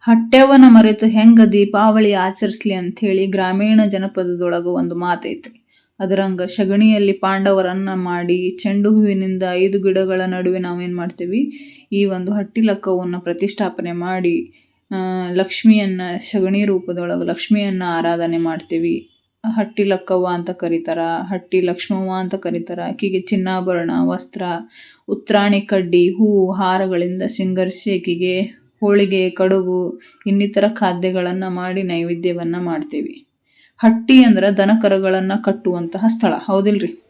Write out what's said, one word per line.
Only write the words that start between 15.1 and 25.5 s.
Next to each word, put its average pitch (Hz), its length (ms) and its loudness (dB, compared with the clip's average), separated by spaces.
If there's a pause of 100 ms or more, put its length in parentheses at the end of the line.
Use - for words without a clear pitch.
ಲಕ್ಷ್ಮಿಯನ್ನ 190 680 2 (300)
ಸಗಣಿ 196 340 0
ರೂಪದೊಳಗ 180 580 -4
ಲಕ್ಷ್ಮಿಯನ್ನ 185 640 -2
ಆರಾಧನೆ 170 520 -2
ಮಾಡ್ತೀವಿ. 165 720 -4 (360)
ಹಟ್ಟಿ 220 380 -2
ಲಕ್ಕವ್ವ 185 480 -2
ಅಂತ 175 180 -6
ಕರೀತಾರ, 170 480 -4 (220)
ಹಟ್ಟಿ 185 400 -4
ಲಕ್ಷ್ಮವ್ವ 185 580 -4
ಅಂತ 185 160 -6
ಕರೀತಾರ. 175 460 -8
ಆಕಿಗೆ 185 400 -4
ಚಿನ್ನಾಭರಣ, 185 680 -2 (120)
ವಸ್ತ್ರ, 180 400 -4 (680)
ಉತ್ರಾಣಿ 208 520 0